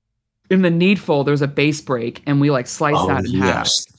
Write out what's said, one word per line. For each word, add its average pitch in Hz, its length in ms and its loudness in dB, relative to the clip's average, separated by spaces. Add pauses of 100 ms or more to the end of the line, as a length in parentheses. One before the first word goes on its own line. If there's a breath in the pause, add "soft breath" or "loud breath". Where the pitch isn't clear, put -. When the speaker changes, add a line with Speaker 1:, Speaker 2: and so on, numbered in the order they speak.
(500)
Speaker 1:
in 185 140 4
The 180 80 2
Needful, 170 540 2
there's 143 180 0
a 143 40 0
bass 143 340 0
break, 120 440 -6
and 143 160 2
we, 143 80 2
like, 131 160 0
sliced 151 360 -2
Speaker 2:
Oh, - 60 -2
Speaker 1:
that 135 180 0
in 123 100 -4
half. 117 300 0
Speaker 2:
yes, - 200 -2 (140)